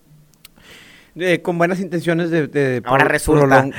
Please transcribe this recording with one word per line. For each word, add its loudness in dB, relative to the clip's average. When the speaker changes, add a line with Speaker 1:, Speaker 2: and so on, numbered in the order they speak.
Speaker 1:
eh, -2
con -4
buenas 0
intenciones -2
de, -2
de -2
Speaker 2:
Ahora 2
Speaker 1:
pro-, 0
Speaker 2:
resulta, 2
Speaker 1:
prolon-, 2